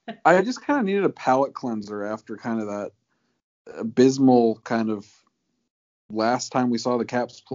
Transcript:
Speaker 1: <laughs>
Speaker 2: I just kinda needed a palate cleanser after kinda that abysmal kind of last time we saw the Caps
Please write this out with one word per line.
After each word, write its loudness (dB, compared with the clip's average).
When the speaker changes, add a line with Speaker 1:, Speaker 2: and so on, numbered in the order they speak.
Speaker 1:
<laughs> -6
Speaker 2:
I 6
just -6
kinda 0
needed 0
a 2
palate 0
cleanser -8
after -10
kinda -6
that -8
abysmal 4
kind -2
of -6
last -2
time 0
we 0
saw -2
the -2
Caps -6